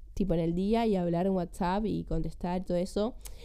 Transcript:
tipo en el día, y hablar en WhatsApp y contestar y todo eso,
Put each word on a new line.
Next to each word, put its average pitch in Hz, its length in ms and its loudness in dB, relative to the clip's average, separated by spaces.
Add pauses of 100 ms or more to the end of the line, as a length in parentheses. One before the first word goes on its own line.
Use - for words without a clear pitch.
(140)
tipo 190 200 2
en 170 60 4
el 170 160 2
día, 208 300 2
y 214 100 4
hablar 175 320 2
en 196 60 2
WhatsApp 185 520 0
y 170 200 -2
contestar 170 560 -2
y - 20 -6
todo 180 140 0
eso, 202 380 0 (300)